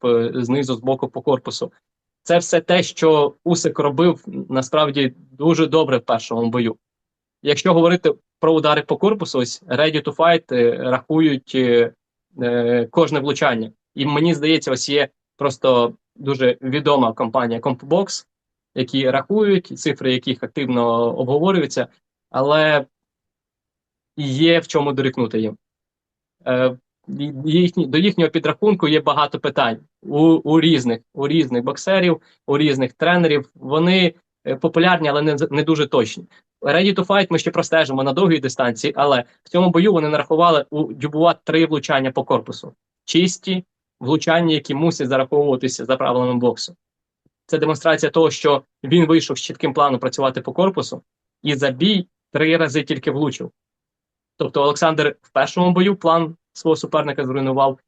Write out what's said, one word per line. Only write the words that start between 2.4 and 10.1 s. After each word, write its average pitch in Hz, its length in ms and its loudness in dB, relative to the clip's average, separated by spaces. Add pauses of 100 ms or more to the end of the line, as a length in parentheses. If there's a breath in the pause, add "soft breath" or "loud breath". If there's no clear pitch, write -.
те, 180 220 2
що 156 600 2
Усик 165 360 0
робив, 147 440 0 (260)
насправді, 135 640 0 (180)
дуже 151 360 2
добре 139 300 2
в - 40 -2
першому 117 480 -4
бою. 113 280 -2 (640)
Якщо 147 300 0
говорити 165 400 4 (260)
про 160 140 2
удари 151 280 2
по 143 160 -4
корпусу, 196 420 -2
ось - 240 -6
Ready 151 440 -2
to 143 80 -8